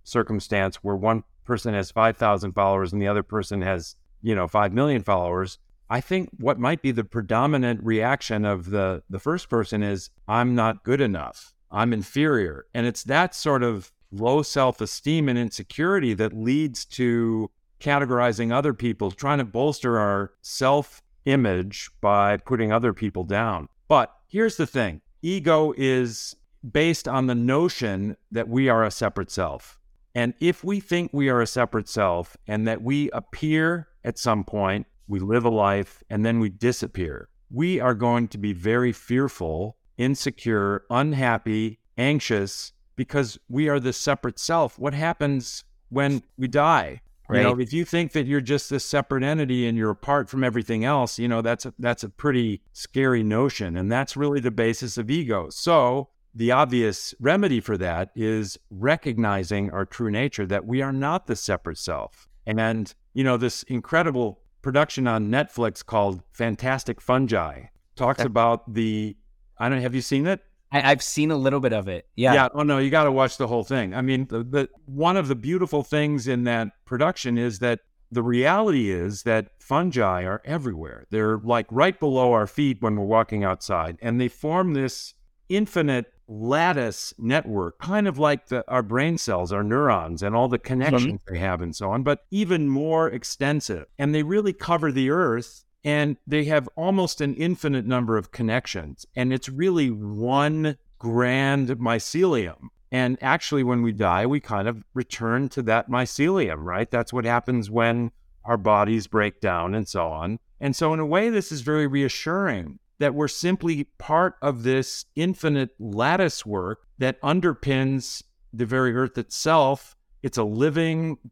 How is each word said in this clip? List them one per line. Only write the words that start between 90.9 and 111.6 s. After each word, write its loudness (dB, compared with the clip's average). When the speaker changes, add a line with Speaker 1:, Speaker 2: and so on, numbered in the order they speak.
Speaker 2:
Mm-hmm. -10
Speaker 1:
they -2
have -2
and -6
so -4
on, 0
but 0
even 2
more 2
extensive. -4
And 2
they 2
really 0
cover 0
the 2
earth -2
and 0
they 0
have 2
almost 0
an 0
infinite -2
number 2
of -4
connections. -4
And 0
it's -4
really 2
one 0
grand 2
mycelium. 0
And 0
actually, 0
when 2
we 0
die, 2
we 0
kind -4
of -6
return -2
to -4
that 2
mycelium, 0
right? -4
That's -2
what -2
happens 0
when 0
our 0
bodies 4
break 0
down 0
and -2
so -2
on. -6
And -2
so 0
in -2
a -2
way, 2
this -2
is -8